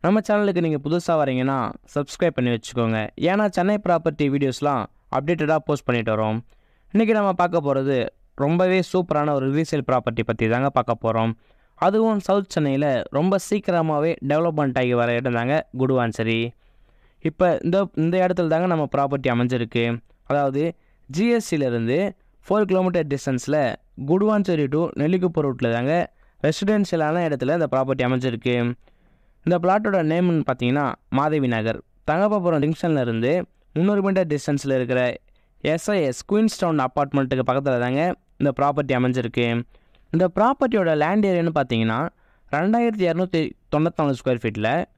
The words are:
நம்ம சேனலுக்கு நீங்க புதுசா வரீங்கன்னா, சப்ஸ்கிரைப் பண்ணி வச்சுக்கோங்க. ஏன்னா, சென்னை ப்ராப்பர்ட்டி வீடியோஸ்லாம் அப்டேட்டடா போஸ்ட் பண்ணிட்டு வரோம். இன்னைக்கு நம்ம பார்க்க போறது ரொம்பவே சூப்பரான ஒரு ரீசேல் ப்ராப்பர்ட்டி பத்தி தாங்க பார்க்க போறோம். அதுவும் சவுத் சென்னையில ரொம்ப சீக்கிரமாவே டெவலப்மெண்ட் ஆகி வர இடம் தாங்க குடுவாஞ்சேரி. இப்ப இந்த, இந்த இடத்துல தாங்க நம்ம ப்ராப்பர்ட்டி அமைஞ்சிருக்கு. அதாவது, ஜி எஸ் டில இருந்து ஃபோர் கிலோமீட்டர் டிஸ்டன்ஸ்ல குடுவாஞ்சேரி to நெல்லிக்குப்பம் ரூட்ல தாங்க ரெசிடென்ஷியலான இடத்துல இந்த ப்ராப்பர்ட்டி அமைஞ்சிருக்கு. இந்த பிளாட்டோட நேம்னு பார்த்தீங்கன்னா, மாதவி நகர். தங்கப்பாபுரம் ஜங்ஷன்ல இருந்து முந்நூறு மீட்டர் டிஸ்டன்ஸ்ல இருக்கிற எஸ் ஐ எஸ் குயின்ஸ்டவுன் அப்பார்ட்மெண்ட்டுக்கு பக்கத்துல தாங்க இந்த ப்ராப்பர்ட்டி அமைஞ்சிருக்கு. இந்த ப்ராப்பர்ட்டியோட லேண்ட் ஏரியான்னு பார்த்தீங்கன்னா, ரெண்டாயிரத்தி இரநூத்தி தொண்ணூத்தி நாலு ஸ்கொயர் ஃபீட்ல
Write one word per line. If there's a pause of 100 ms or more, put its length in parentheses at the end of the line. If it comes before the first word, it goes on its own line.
நம்ம
சேனலுக்கு
நீங்க (100)
புதுசா
வரீங்கன்னா, (220)
சப்ஸ்கிரைப்
பண்ணி
வச்சுக்கோங்க. (120)
ஏன்னா,
சென்னை (100)
ப்ராப்பர்ட்டி
வீடியோஸ்லாம் (260)
அப்டேட்டடா
போஸ்ட்
பண்ணிட்டு
வரோம். (500)
இன்னைக்கு
நம்ம
பார்க்க
போறது (280)
ரொம்பவே (100)
சூப்பரான
ஒரு
ரீசேல்
ப்ராப்பர்ட்டி
பத்தி
தாங்க
பார்க்க
போறோம். (420)
அதுவும்
சவுத்
சென்னையில
ரொம்ப (140)
சீக்கிரமாவே (120)
டெவலப்மெண்ட்
ஆகி
வர
இடம்
தாங்க (100)
குடுவாஞ்சேரி. (680)
இப்ப
இந்த,
இந்த
இடத்துல
தாங்க
நம்ம
ப்ராப்பர்ட்டி
அமைஞ்சிருக்கு. (220)
அதாவது, (320)
ஜி
எஸ்
டில
இருந்து (340)
ஃபோர்
கிலோமீட்டர்
டிஸ்டன்ஸ்ல (320)
குடுவாஞ்சேரி
to
நெல்லிக்குப்பம்
ரூட்ல
தாங்க (340)
ரெசிடென்ஷியலான (120)
இடத்துல
இந்த
ப்ராப்பர்ட்டி
அமைஞ்சிருக்கு. (680)
இந்த
பிளாட்டோட (100)
நேம்னு (100)
பார்த்தீங்கன்னா, (160)
மாதவி
நகர். (280)
தங்கப்பாபுரம்
ஜங்ஷன்ல
இருந்து (280)
முந்நூறு
மீட்டர்
டிஸ்டன்ஸ்ல
இருக்கிற (440)
எஸ்
ஐ
எஸ்
குயின்ஸ்டவுன்
அப்பார்ட்மெண்ட்டுக்கு
பக்கத்துல
தாங்க (220)
இந்த
ப்ராப்பர்ட்டி
அமைஞ்சிருக்கு. (460)
இந்த
ப்ராப்பர்ட்டியோட
லேண்ட்
ஏரியான்னு
பார்த்தீங்கன்னா, (440)
ரெண்டாயிரத்தி
இரநூத்தி (260)
தொண்ணூத்தி
நாலு (100)
ஸ்கொயர்
ஃபீட்ல (140)